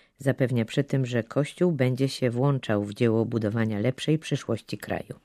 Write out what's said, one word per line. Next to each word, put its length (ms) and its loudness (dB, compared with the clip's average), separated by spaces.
Zapewnia 460 2
przy 200 0
tym, 220 0
że 160 0
Kościół 500 0
będzie 360 2
się 220 0
włączał 540 0
w 100 -6
dzieło 300 4
budowania 540 0
lepszej 400 0
przyszłości 600 -4
kraju. 360 -8